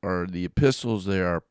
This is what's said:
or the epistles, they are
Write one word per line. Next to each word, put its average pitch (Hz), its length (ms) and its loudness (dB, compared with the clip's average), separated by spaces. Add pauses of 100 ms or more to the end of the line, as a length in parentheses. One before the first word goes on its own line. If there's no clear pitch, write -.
or 90 280 -2
the 90 160 -4
epistles, 117 600 2
they 98 160 0
are 87 300 0